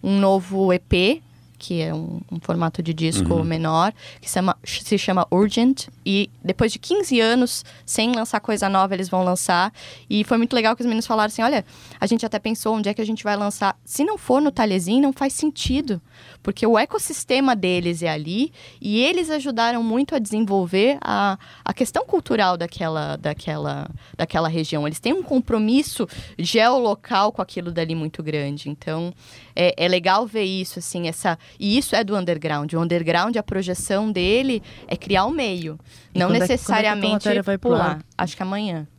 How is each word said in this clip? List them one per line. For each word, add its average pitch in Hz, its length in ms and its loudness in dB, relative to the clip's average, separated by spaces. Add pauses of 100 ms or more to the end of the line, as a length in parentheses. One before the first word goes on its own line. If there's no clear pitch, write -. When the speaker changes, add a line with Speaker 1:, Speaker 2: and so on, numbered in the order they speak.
Speaker 1:
um 196 160 2
novo 190 520 4
E 180 60 4
P, 196 440 2 (360)
que 170 240 -6
é 160 120 -4
um, 165 260 -6 (100)
um 170 120 -8
formato 170 420 -2
de 165 100 -2
disco 156 420 0
Speaker 2:
Uhum. 160 80 2
Speaker 1:
menor, 160 500 0 (260)
que - 80 -14
se - 60 -8
chama, 185 320 2
se - 320 -2
chama 185 340 2
Urgent, 220 560 2 (180)
e 196 240 0 (140)
depois 220 300 0
de - 60 -10
quinze 339 420 0
anos, 240 420 2 (220)
sem 226 280 0
lançar 226 280 -2
coisa 208 260 0
nova, 190 260 2
eles 185 140 -4
vão 185 160 0
lançar. 180 480 2 (380)
E 208 160 2
foi 233 120 2
muito 233 160 2
legal 226 220 4
que 247 60 -10
os 240 40 -2
meninos 226 220 0
falaram 220 200 2
assim, 214 140 -4
"Olha, 240 220 2 (380)
a - 40 0
gente 226 200 2
até 220 120 -4
pensou 220 380 -2
onde 208 140 -2
é 208 40 -2
que 220 80 -4
a 220 40 -2
gente 220 180 -6
vai 208 140 0
lançar. 202 480 -2
Se - 180 -2
não 415 140 0
for 262 240 2
no 294 100 4
Talhezinho, 208 520 2
não 269 100 2
faz 269 180 -2
sentido, 269 680 -2 (400)
porque 214 260 -2
o 226 100 6
ecossistema 269 760 0
deles 175 480 0
é 165 60 0
ali, 165 420 -2 (300)
e 208 180 0
eles 330 300 2
ajudaram 240 520 0
muito 240 340 0
a 269 40 2
desenvolver 202 840 2
a, 202 380 0 (240)
a - 100 -4
questão - 320 -2
cultural 208 520 0
daquela, 160 580 -4
daquela, 147 720 -6 (280)
daquela 165 320 0
região. 156 360 -2
Eles 151 140 -6
têm 247 140 0
um 370 100 -2
compromisso 233 800 0 (320)
geolocal 214 960 2
com 214 100 -8
aquilo 175 300 -6
dali 165 240 -2
muito 156 260 -6
grande." 147 480 -6
Então, 160 440 -6 (420)
é, 175 300 2
é - 20 4
legal 185 400 2
ver 214 160 -2
isso, 190 360 -4
assim, 170 280 -6
essa, 165 300 -2 (220)
e 202 180 2
isso 277 180 0
é 226 80 2
do 202 140 -2
underground. 156 560 -2
O 165 80 0
underground, 170 560 0
a 208 60 -2
projeção 190 680 -2
dele 214 500 0 (260)
é - 100 -4
criar 190 280 0
o 254 60 -2
meio, 180 460 -4 (360)
Speaker 3:
E - 60 -2
Speaker 1:
não 175 80 4
Speaker 3:
quando 170 100 2
é - 20 4
que, - 0 -
quando 180 40 4
é 180 40 0
que 175 60 2
a - 40 2
tua - 0 -
Speaker 1:
necessariamente 214 560 0
Speaker 3:
matéria 202 300 0
vai 196 160 0
pro 240 120 0
Speaker 1:
pular. 220 200 4
Speaker 3:
ar? 151 140 -8 (120)
Speaker 1:
Acho 180 180 -4
que - 60 -10
amanhã. 190 460 -4 (120)